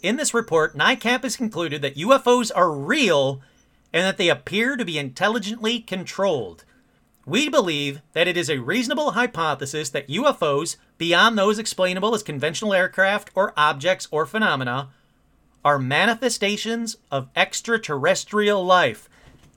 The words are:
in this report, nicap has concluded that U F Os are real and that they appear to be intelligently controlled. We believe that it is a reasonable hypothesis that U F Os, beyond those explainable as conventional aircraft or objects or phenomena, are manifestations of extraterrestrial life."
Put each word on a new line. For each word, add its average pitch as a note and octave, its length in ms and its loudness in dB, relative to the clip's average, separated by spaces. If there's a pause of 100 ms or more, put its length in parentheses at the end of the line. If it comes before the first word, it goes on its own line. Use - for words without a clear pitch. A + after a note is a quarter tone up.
in G#3 140 0
this D4+ 160 -2
report, E3 420 2
nicap A#3 500 0
has B3+ 120 -4
concluded E3 460 -4
that C#3 160 -6
U G#3+ 160 4
F - 120 0
Os B3 240 2
are F3+ 220 4
real C#3+ 720 2 (500)
and F3 120 2
that F#3+ 120 0
they E3+ 140 2
appear G#3+ 460 0
to A3+ 100 -4
be E3 100 -6
intelligently G#3+ 840 -2
controlled. D#3+ 840 -4 (600)
We B3 240 0
believe D3+ 500 0 (140)
that E3+ 120 2
it F3 120 0
is D#3 100 -2
a C#3+ 120 -2
reasonable B3 500 -2
hypothesis D#3 800 -4
that C#3+ 180 -8
U G3+ 180 -2
F C#4 160 0
Os, D3+ 340 -2 (200)
beyond F3+ 400 4
those G#3 220 2
explainable F#3+ 560 -2
as - 80 -2
conventional D#3 500 -4
aircraft F#3+ 600 0
or F#3+ 200 0
objects D3+ 560 0
or D#3 140 0
phenomena, C#3 640 -2 (720)
are D3 160 4
manifestations G#3+ 1160 -2 (140)
of C3+ 260 -4
extraterrestrial F#3+ 1300 0
life." F3 460 4 (460)